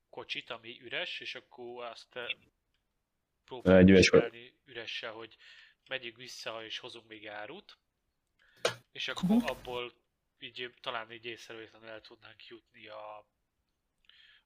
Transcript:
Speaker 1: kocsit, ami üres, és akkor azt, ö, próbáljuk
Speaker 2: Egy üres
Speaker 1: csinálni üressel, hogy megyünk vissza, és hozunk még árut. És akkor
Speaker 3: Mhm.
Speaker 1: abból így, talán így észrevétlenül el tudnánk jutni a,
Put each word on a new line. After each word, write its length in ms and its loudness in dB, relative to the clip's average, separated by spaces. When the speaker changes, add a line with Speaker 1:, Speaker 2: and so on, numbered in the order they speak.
Speaker 1:
kocsit, 400 -12
ami 320 -12
üres, 380 -8
és 160 -10
akkor 500 -14
azt, 300 -16
ö, 100 -8
próbáljuk 360 6
Speaker 2:
Egy 80 12
üres 200 12
Speaker 1:
csinálni 440 4
üressel, 460 -10
hogy 260 -16
megyünk 300 -8
vissza, 480 -12
és 140 -10
hozunk 280 -16
még 200 -16
árut. 500 -14
És 160 -10
akkor 220 -2
Speaker 3:
Mhm. 160 4
Speaker 1:
abból 480 -6
így, 420 -12
talán 300 -8
így 140 -16
észrevétlenül 600 -14
el 140 -16
tudnánk 460 -20
jutni 400 -20
a, 380 -16